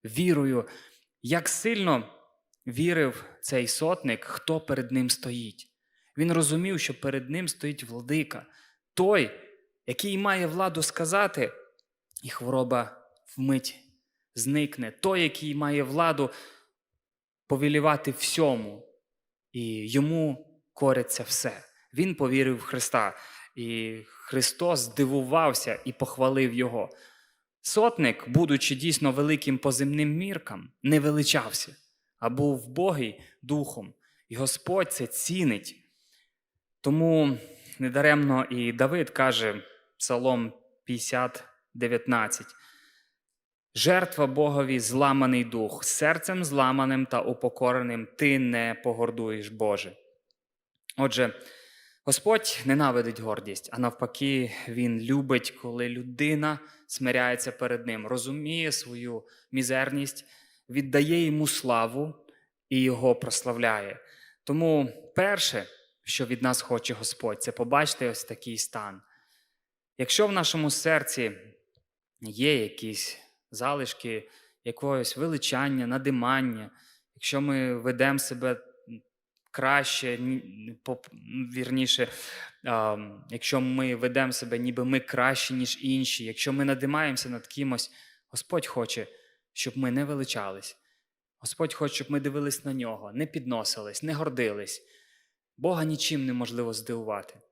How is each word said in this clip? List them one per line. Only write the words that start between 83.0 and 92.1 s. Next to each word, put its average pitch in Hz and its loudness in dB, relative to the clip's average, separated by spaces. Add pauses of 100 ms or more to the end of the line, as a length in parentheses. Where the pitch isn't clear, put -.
якщо 127 0
ми 131 0
ведемо 127 0
себе, 120 -4
ніби 123 -2
ми 131 2
краще, 131 0
ніж 127 -2
інші, 131 0
якщо 113 -2
ми 139 2
надимаємося 139 0
над 120 -10
кимось, 131 -4 (380)
Господь - -4
хоче, 117 -4 (460)
щоб - -6
ми 127 0
не 139 2
величались. 113 -6 (640)
Господь 156 -4
хоче, 147 -4
щоб 143 -6